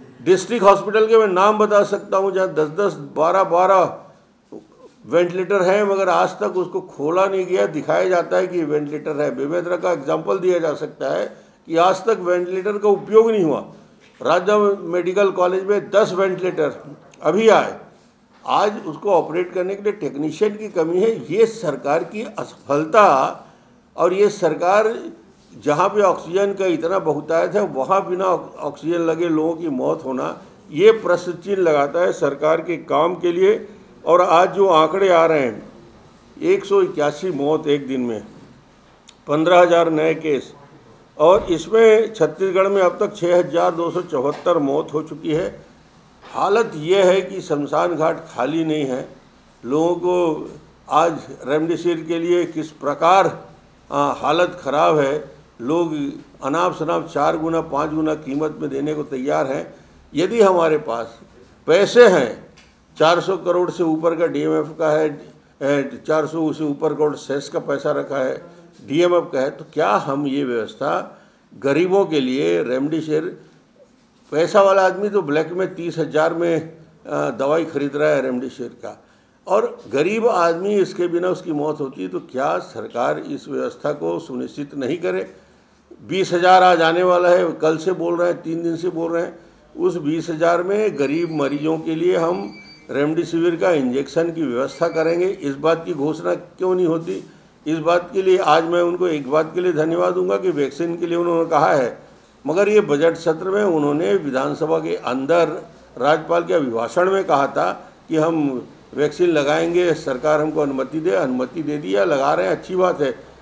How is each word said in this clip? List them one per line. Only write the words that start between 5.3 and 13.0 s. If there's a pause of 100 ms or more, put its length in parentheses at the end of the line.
हैं,
मगर
आज
तक
उसको
खोला
नहीं
गया।
दिखाया
जाता
है
कि
वेंटिलेटर
है।
बेमेतरा
का
एग्जांपल
दिया
जा
सकता
है (280)
कि
आज
तक
वेंटिलेटर
का
उपयोग